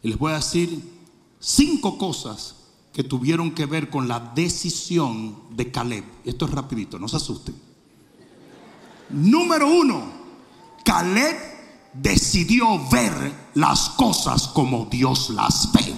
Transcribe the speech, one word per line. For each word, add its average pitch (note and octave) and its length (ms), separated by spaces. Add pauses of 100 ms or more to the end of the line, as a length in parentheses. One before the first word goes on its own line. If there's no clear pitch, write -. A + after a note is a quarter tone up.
Y A2+ 80
les G#2+ 80
voy D3+ 140
a D#3 40
decir E3+ 460 (580)
cinco C#4+ 580
cosas C3 580 (380)
que C#3 100
tuvieron C#3+ 480
que D3+ 140
ver D3 240
con C3+ 180
la A#2+ 120
decisión B2+ 1160 (160)
de A#2+ 200
Caleb. A#2 320 (220)
Esto A#2+ 200
es C#3+ 60
rapidito, C3 480
no G2 80
se C3+ 100
asusten. - 380 (1500)
Número D4 580
uno, C#4+ 360 (800)
Caleb G3 520 (580)
decidió F3+ 960
ver D#3+ 440 (220)
las - 340
cosas D#3+ 580
como A#2+ 380
Dios B2+ 460
las A2 400
ve. - 260